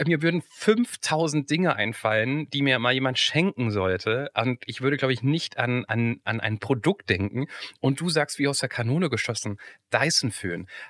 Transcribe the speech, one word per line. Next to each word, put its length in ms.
mir 160
würden 220
fünftausend 1080
Dinge 260
einfallen, 760
die 100
mir 180
mal 140
jemand 260
schenken 520
sollte. 680
Und 300
ich 160
würde, 160
glaub 120
ich, 120
nicht 340
an, 300
an, 380
an 140
ein 200
Produkt 500
denken. 380
Und 220
du 80
sagst, 280
wie 80
aus 120
der 100
Kanone 400
geschossen, 500
Dyson-Föhn. 800